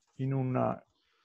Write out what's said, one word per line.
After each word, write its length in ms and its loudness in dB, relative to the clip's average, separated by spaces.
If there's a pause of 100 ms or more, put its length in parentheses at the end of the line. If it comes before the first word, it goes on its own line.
(160)
in 160 -2
una 540 0 (380)